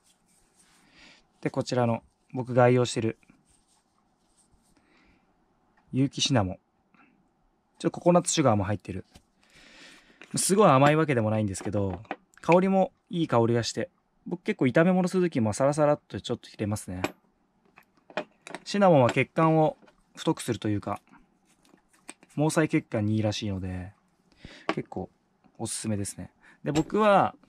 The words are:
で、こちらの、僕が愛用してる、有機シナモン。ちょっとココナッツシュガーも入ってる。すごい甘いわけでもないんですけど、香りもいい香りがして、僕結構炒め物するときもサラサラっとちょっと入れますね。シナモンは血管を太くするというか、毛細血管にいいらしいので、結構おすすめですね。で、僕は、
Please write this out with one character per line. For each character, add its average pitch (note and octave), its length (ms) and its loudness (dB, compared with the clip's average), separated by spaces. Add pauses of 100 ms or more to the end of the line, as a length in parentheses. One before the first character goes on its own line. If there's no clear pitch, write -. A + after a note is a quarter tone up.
(1400)
で、 D3 100 -4
こ C3+ 140 -6
ち - 120 -6
ら B2 100 2
の、 A#2 180 -2 (300)
僕 B2+ 200 -8
が B2 120 6
愛 B2 80 6
用 B2 100 2
し A#2 80 -4
て - 80 -6
る、 A2+ 180 -4 (2750)
有 C3 160 0
機 - 100 -12
シ - 140 -2
ナ A2+ 100 2
モ F2+ 120 -6
ン。 - 0 -
ち - 40 -20
ょ - 1300 -14
っ E3 40 -4
と - 0 -
コ - 100 -10
コ F3 100 4
ナ F3 80 6
ッ - 40 0
ツ - 100 -4
シ E3 80 0
ュ - 20 4
ガ B2+ 80 4
ー G#2 60 2
も G2 80 -2
入 G2+ 100 -4
っ F#2 40 -6
て - 120 -14
る。 F#2 140 -10 (1300)
す F3 200 -2
ご G#3 120 6
い - 20 8
甘 C#3 220 6
い D3+ 60 2
わ D#3+ 80 2
け D3 100 0
で A2+ 60 2
も G#2+ 80 0
な A2 100 0
い G#2+ 60 0
ん - 20 0
で F#2+ 80 -6
す - 80 -12
け G#2+ 80 -8
ど、 G2 300 -4 (400)
香 F3 180 4
り F#3 80 2
も F#3+ 240 0 (180)
い E3+ 140 -4
い D3+ 60 -2
香 A#2+ 180 2
り A#2 60 0
が A#2 100 0
し - 80 -8
て、 - 180 -8 (380)
僕 - 160 -10
結 G#3+ 140 -4
構 D3 80 0
炒 B2+ 180 4
め F#3 80 4
物 F#3 160 2
す F#3+ 80 -4
る F#3 80 0
と F3 60 0
き D3 100 -4
も G#2+ 140 0
サ C3 100 -4
ラ C#3+ 100 2
サ D3+ 120 0
ラ D3 80 2
っ - 120 -6
と - 140 -12
ち - 120 -8
ょ - 20 -6
っ A2 40 -6
と - 120 -20
入 - 80 -20
れ A2 100 -4
ま G#2 80 -4
す - 160 -10
ね。 F2+ 100 -10 (1600)
シ - 160 -4
ナ G3 100 6
モ D#3+ 80 6
ン C3 60 6
は A#2 80 4
血 C3 160 0
管 D#3+ 320 2
を D#3 180 0 (380)
太 - 180 -4
く - 80 -14
す - 100 -6
る G#2 60 -6
と A2 120 -6
い G#2 60 -2
う G2 60 -6
か、 - 180 -8 (1400)
毛 D3 100 0
細 D#3 220 0
血 D#3 160 -2
管 G#2+ 220 -4
に G#2+ 100 0
い A2 40 0
い - 20 0
ら G#2+ 100 -2
し A2 140 -8
い G#2 40 -6
の F#2+ 100 -6
で、 F#2 340 -10 (800)
結 - 160 -12
構 - 220 -12 (480)
お A2+ 80 -10
す - 80 -10
す - 120 -10
め G#2+ 100 -4
で G2 80 -8
す - 120 -14
ね。 - 140 -16 (320)
で、 - 80 -6
僕 D#3+ 280 -2
は、 G3 360 4 (140)